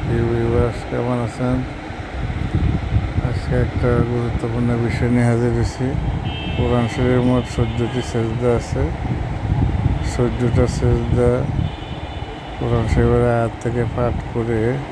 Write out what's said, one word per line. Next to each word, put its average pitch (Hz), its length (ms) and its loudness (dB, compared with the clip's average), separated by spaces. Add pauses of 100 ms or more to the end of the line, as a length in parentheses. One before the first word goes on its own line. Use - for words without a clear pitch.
প্রিয় 117 260 0
ভিউয়ার্স, 117 500 2 (100)
কেমন 123 280 -2 (100)
আছেন? 127 280 -2 (1700)
আজকে - 260 -2 (120)
একটা - 240 0 (220)
গুরুত্বপূর্ণ 120 580 0 (160)
বিষয় 120 300 0
নিয়ে 120 160 4
হাজির 117 260 2
হয়েছি। 117 280 -2 (720)
কোরআন 123 380 2
শরীফের 127 340 2
মোট 123 160 2 (120)
চোদ্দটি 120 460 0 (100)
সেজদা 117 380 0 (100)
আছে। - 240 -2 (1300)
চোদ্দটা 123 520 2 (120)
সেজদা 120 540 2 (1300)
কোরআন 117 360 0
শরীফের 120 300 4 (120)
আয়াত 117 180 0 (100)
থেকে 120 180 0 (140)
পাঠ 120 200 2 (180)
করে 113 280 0 (300)